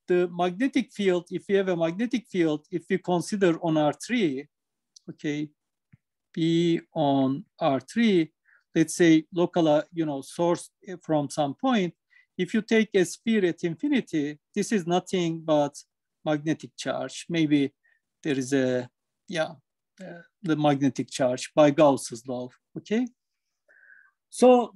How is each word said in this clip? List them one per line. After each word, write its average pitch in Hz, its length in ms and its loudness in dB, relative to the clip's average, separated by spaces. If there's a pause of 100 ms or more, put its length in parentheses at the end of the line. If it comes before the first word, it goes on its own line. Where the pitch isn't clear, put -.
the 180 240 2
magnetic 185 600 -2
field, 180 380 -2
if 175 180 -8
we 202 60 0
have 196 140 2
a 185 80 0
magnetic 185 500 -2
field, 160 460 0
if 170 180 -6
we 185 80 0
consider 180 640 0
on 160 140 0
R 151 160 2
three, 151 560 -4 (600)
okay, 151 400 -6 (840)
be 165 460 0 (120)
on 139 520 0 (160)
R 139 180 0
three, 196 540 0 (420)
let's 160 220 0
say 160 360 6
local, 170 360 0
uh, 151 140 2 (100)
you 165 120 -4
know, 143 180 -6
source 170 480 -4 (320)
from 147 280 -2
some 143 240 -2
point, 220 400 0 (420)
if 185 160 -4
you 214 100 2
take 220 320 2
a 185 100 4
sphere 220 400 -2
at 165 180 -2
infinity, 165 760 -2 (140)
this 202 200 -2
is 190 120 0
nothing 170 600 -2
but 147 340 0 (460)
magnetic 151 520 -4
charge. 131 520 -8
Maybe 147 440 2 (520)
there 147 120 -2
is 131 160 -4
a, 127 360 0 (400)
yeah, 160 240 -4 (480)
uh, 170 220 -18 (200)
the 156 140 0
magnetic 143 540 0
charge 127 440 -4
by 151 160 6
Gauss's 135 560 2
law, 123 220 -10 (280)
okay? 220 300 -4 (1200)
So 247 460 4